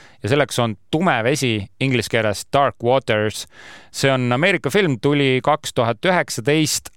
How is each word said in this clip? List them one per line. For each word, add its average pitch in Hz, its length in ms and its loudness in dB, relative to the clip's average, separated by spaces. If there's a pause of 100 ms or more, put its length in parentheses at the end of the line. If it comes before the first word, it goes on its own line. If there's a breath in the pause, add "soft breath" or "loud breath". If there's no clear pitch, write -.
(240 loud breath)
ja 104 60 -4
selleks 135 300 0
on 113 180 0 (140)
Tume 160 320 0
vesi, 117 420 0 (140)
inglise 131 300 0
keeles 107 440 -2
Dark 139 300 2
Waters. 117 600 0 (480 loud breath)
See 135 200 0
on 127 200 0
Ameerika 151 380 0
film, 180 300 2
tuli 139 440 0
kaks - 300 -2
tuhat 117 320 -2
üheksateist 151 920 0